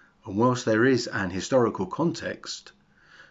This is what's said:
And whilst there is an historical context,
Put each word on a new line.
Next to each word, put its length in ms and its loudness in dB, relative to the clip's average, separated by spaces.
And 100 -6
whilst 300 2
there 180 4
is 220 2
an 240 -4
historical 560 0
context, 840 -6